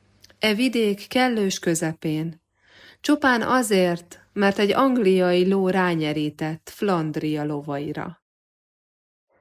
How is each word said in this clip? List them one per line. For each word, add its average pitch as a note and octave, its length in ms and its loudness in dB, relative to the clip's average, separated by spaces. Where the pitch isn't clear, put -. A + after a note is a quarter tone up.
E G#3+ 140 0
vidék A3 540 -2
kellős A3+ 520 0
közepén. D#3+ 800 -4
Csupán C4+ 400 2
azért, F#3+ 840 0
mert G3 260 2
egy G3+ 120 2
angliai F#3+ 760 4
ló F#3+ 220 2
rányerített D#3 1040 -2
Flandria D#3 720 -2
lovaira. D3 800 -8